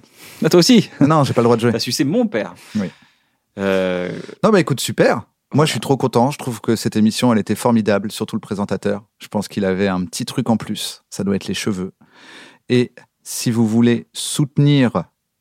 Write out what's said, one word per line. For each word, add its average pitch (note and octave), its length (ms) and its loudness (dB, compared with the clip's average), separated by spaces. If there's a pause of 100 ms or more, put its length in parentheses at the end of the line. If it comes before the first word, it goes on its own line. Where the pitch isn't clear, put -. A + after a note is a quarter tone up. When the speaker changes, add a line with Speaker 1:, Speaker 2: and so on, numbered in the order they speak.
(440)
Speaker 1:
Ah, D#3+ 60 4
toi F3+ 100 6
aussi ? G#3 300 6 (120)
Speaker 2:
Non, D3+ 220 4
j'ai - 100 -2
pas A#2+ 80 0
le A#2 40 4
droit A#2+ 100 4
de A2 60 0
jouer. A#2 100 2
Speaker 1:
T'as A2+ 80 -2
sucé B2+ 240 -4
mon G#3 240 0
père. F#2+ 260 -6 (220)
Speaker 2:
Oui. G2 120 -2 (720)
Speaker 1:
Euh, F#2 540 -2 (320)
Speaker 2:
Non, G#3 80 4
mais G3 100 6
écoute, C3+ 180 -2
super. G3 360 0
Moi, A2 100 -10 (260)
Speaker 1:
Voilà. D3+ 160 2
Speaker 2:
je - 40 -2
suis B2 80 -4
trop C3+ 180 0
content. B2 320 2
Je D3 80 -10
trouve A2+ 240 -10
que A2+ 140 0
cette - 200 -4
émission, A2 380 2
elle G#2+ 60 2
était G2+ 160 -4
formidable, G#2+ 560 0
surtout - 240 -8
le G#2+ 60 -4
présentateur. G2+ 640 -6 (120)
Je - 100 -20
pense G#2 200 -6
qu'il G2+ 180 -4
avait F#2+ 220 0
un F#2 180 -2
petit A2 200 -8
truc - 240 -6
en A2+ 80 2
plus. - 520 -10
Ça - 140 -8
doit G2 120 -2
être F#2+ 120 -6
les G2 60 -4
cheveux. F#2 400 -6 (760)
Et B2 220 2 (320)
si - 260 -6
vous A2+ 160 2
voulez A#2 480 2
soutenir C#3+ 920 0 (360)